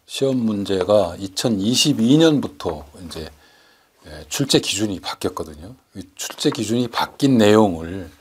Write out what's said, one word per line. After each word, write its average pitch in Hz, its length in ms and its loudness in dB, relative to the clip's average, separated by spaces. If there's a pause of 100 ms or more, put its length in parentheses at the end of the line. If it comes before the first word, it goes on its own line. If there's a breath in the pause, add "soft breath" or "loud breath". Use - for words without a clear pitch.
시험 135 320 -2
문제가 98 840 0
이천이십이 113 960 2
년부터 120 680 0 (200)
이제, 80 240 -12 (760 soft breath)
예, 82 240 -18
출제 139 300 0
기준이 101 420 -4
바뀌었거든요. 87 760 -8 (200)
이 95 80 -14 (120)
출제 - 360 -4
기준이 117 360 -2
바뀐 - 500 0
내용을 98 720 4 (120)